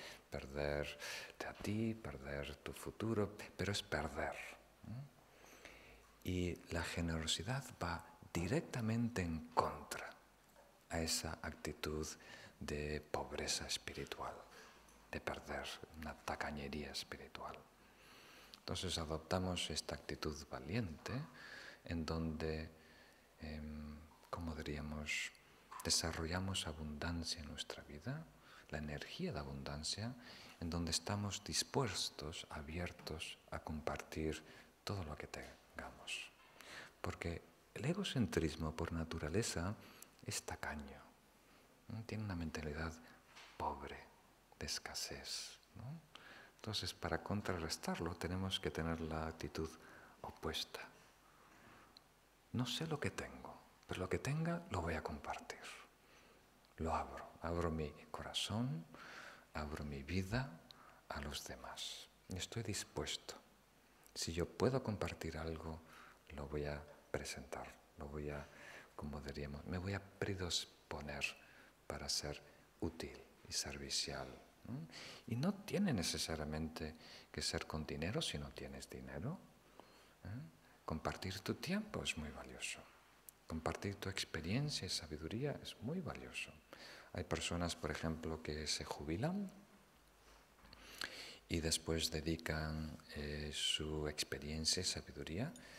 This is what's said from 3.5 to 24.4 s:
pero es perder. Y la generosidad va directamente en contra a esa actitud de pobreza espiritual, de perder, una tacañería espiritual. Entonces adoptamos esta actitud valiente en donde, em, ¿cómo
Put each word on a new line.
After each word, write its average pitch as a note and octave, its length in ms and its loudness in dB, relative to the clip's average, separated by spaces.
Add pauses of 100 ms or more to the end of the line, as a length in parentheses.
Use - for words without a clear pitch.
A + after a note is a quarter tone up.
pero F2+ 160 4
es G#2 100 4
perder. D2+ 540 2 (1900)
Y F2+ 320 4 (160)
la E2 120 4
generosidad E2+ 800 2 (180)
va E2+ 240 0 (260)
directamente A2+ 920 4
en D#2+ 340 2
contra - 540 4 (800)
a E2+ 100 2
esa D#2+ 420 2
actitud D#2 640 0 (540)
de D2 420 2
pobreza D2 640 0
espiritual, - 720 -2 (720)
de - 120 -2
perder, - 460 -2 (320)
una D2+ 140 -4
tacañería C#2+ 760 -2
espiritual. - 680 -6 (1080)
Entonces F2+ 300 2
adoptamos F2 720 2
esta D#2+ 260 0
actitud D2 400 -2 (160)
valiente D#2 640 -2 (720)
en E2 200 2
donde, D#2+ 640 2 (720)
em, D2+ 580 -6 (320)
¿cómo E2+ 260 -2